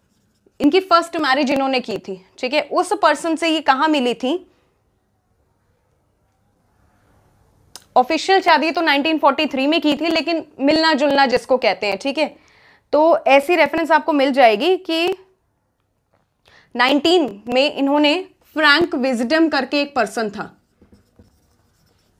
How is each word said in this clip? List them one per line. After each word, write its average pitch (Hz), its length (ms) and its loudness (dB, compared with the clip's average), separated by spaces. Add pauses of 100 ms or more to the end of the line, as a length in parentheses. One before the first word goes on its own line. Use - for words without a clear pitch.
(600)
इनकी 294 200 2
फर्स्ट 339 380 0
मैरिज 262 340 0
इन्होंने 269 280 -2
की 214 180 -8
थी, 185 240 -12 (180)
ठीक 254 140 -6
है। 302 80 0
उस 330 400 -4
पर्सन 320 340 0
से 330 140 -2
ये 320 120 -2
कहाँ 277 260 0
मिली 254 260 0
थी? 262 320 -6 (3500)
ऑफिशियल 320 440 2
शादी 320 300 2
तो 349 100 -4
नाइनटीन 311 380 0
फ़ोर्टी 302 260 0
थ्री 262 220 -2
में 320 140 0
की 294 140 0
थी, 311 120 -4
लेकिन 320 380 -2 (140)
मिलना 311 340 2
जुलना 277 320 2
जिसको 254 320 0
कहते 214 300 -2
हैं, 196 100 -4
ठीक 269 200 -6
है। 320 180 -2 (580)
तो 311 240 4 (100)
ऐसी 277 280 4
रेफरेंस 320 360 0
आपको 311 220 0
मिल 277 180 2
जाएगी 247 480 2
कि 339 360 -4 (1600)
नाइनटीन 277 720 2
में 254 260 0
इन्होंने 285 420 0 (400)
फ्रैंक 302 400 2
विजडम 262 540 0
करके 285 320 -2
एक 285 140 -6
पर्सन 220 340 -4
था, 202 220 -12 (1700)